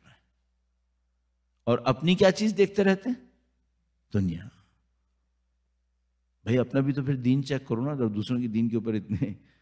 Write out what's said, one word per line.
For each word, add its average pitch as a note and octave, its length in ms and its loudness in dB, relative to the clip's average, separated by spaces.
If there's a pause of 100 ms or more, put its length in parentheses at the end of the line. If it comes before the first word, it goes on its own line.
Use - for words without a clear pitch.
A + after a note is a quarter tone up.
رہے - 80 -20
ہیں۔ - 100 -20 (1400)
اور A#2+ 220 2
اپنی D#3+ 300 2
کیا F#3+ 160 6
چیز G#3 260 0
دیکھتے G3 260 2
رہتے G3 260 0
ہیں؟ - 160 -6 (880)
دنیا۔ F#2 320 -2 (2000)
بھائی A#2+ 140 0
اپنا B2+ 240 0
بھی C3+ 120 0
تو C3+ 100 -4
پھر C#3 120 0
دین B2+ 280 2
چیک C3+ 240 -6
کرو A#2+ 180 -2
نا، D3 60 -4
اگر C3 160 -2
دوسروں G#2+ 340 -2
کی B2 60 -4
دین A2+ 220 0
کے A2+ 60 -4
اوپر A2 180 -2
اتنے G2+ 400 -4 (280)